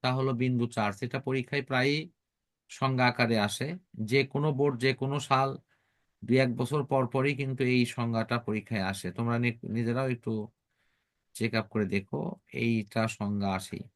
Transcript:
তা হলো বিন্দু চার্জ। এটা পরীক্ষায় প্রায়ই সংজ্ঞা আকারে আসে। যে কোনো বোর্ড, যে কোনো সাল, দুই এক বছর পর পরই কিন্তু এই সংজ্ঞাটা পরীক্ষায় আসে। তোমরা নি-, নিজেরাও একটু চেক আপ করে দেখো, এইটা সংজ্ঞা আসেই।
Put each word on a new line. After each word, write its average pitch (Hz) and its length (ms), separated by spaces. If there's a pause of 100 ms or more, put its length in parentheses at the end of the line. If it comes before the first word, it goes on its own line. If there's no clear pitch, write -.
তা 131 160
হলো 135 140 (100)
বিন্দু 123 240 (100)
চার্জ। 104 200 (120)
এটা 131 200
পরীক্ষায় 135 420
প্রায়ই 135 300 (800)
সংজ্ঞা 131 320
আকারে 117 260 (100)
আসে। 127 200 (440)
যে 135 80 (140)
কোনো 147 140 (120)
বোর্ড, 143 160 (100)
যে 135 60 (100)
কোনো 139 160 (120)
সাল, 135 200 (760)
দুই 117 220
এক 123 140
বছর 143 220 (100)
পর 135 120 (100)
পরই 139 280
কিন্তু 135 200 (120)
এই 123 100 (120)
সংজ্ঞাটা 117 420 (100)
পরীক্ষায় 107 440
আসে। 95 160 (100)
তোমরা 117 260
নি-, 117 320
নিজেরাও 117 400
একটু 117 180 (1000)
চেক 113 240
আপ 107 140
করে 107 200
দেখো, 101 280 (420)
এইটা 113 380 (160)
সংজ্ঞা 101 320 (100)
আসেই। - 260 (100)